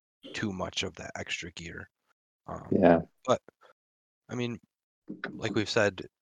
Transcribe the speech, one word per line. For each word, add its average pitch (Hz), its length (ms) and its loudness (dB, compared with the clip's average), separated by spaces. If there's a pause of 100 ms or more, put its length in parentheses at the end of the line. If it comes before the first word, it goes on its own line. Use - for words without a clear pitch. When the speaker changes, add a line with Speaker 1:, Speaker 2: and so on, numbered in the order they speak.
(320)
Speaker 1:
too 107 200 -2
much 90 300 -4
of 90 140 -6
that 85 200 -12
extra 87 360 -6
gear. 82 360 -12 (580)
Um, 85 260 -10
Speaker 2:
Yeah. 87 300 8 (240)
Speaker 1:
but, 123 140 4 (880)
I - 40 -8
mean, 120 240 -4 (720)
like - 240 -6
we've 107 140 0
said, 101 400 2 (140)